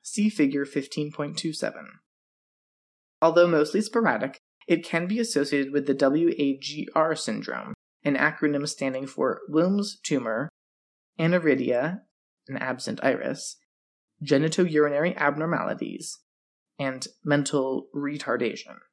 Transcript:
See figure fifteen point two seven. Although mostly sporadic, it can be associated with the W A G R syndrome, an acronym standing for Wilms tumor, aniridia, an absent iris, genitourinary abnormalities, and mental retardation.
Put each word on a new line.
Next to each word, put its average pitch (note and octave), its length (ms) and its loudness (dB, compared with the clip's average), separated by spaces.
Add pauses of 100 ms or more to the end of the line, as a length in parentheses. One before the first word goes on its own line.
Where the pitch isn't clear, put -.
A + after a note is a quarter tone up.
See G#3+ 300 0
figure C#3 340 2
fifteen D3 460 -6
point D3+ 260 -6
two D#3 160 -4
seven. - 360 -6 (1300)
Although E3+ 280 6
mostly D#3 320 2
sporadic, C#3 580 0 (300)
it E3+ 160 2
can E3+ 240 -2
be G#3+ 100 -2
associated C#3+ 540 0
with C#3+ 160 0
the C#3 60 4
W D3 440 4
A C#3 180 0
G C#3+ 380 -10
R D#3+ 220 2
syndrome, G#2+ 580 -6 (300)
an C#3+ 100 2
acronym D3 540 0
standing C3+ 400 -6
for C3 320 -2 (100)
Wilms F#3+ 540 2
tumor, B2 440 -2 (680)
aniridia, D#3 840 2 (440)
an C3+ 120 -8
absent B2 440 -6
iris, - 540 -2 (680)
genitourinary D3+ 920 2
abnormalities, D3+ 1040 -2 (600)
and C3 300 -6 (160)
mental C#3 680 0
retardation. C#3 840 -4 (160)